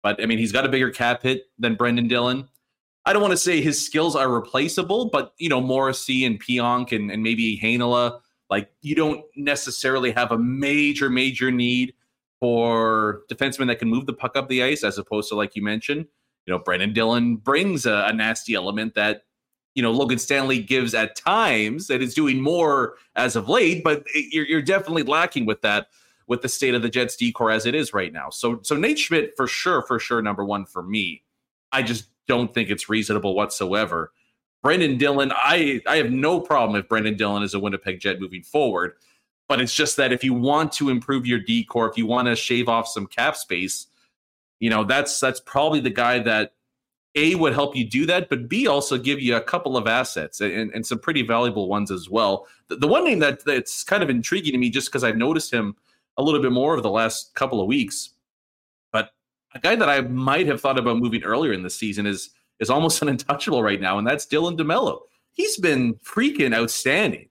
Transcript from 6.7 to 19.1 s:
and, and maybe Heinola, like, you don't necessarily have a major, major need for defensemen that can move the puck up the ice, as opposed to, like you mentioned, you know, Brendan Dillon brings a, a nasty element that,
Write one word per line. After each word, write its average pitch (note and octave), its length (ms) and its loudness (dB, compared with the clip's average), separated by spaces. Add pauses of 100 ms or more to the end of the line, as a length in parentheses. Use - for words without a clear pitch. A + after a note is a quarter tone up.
and, G#2 140 -2
and G#2+ 120 -4
maybe A2+ 360 0
Heinola, A#2+ 640 0 (280)
like, G2+ 220 -2 (100)
you D3+ 140 -4
don't D3+ 300 0 (120)
necessarily C3+ 760 -2
have A#2+ 200 0
a A2+ 60 0
major, C#3+ 720 0
major B2+ 400 0
need B2 420 0 (480)
for A2+ 920 2
defensemen C3+ 360 -2
that A#2+ 120 0
can A#2 100 -2
move B2+ 180 0
the C3 80 -4
puck - 200 -6
up C3+ 140 -2
the B2+ 140 0
ice, C#3+ 200 0
as G2+ 140 -2
opposed G#2 320 -4
to, G#2+ 60 -6
like G#2 200 -2
you G2+ 80 -6
mentioned, A2 440 -4 (400)
you F2+ 80 -4
know, F2+ 40 -2
Brendan F#2+ 360 -2
Dillon A#2 420 2
brings C#3+ 480 0
a, G#2 240 2
a A2+ 40 0
nasty A2 420 -2
element G#2 400 -4
that, G#2 300 0 (500)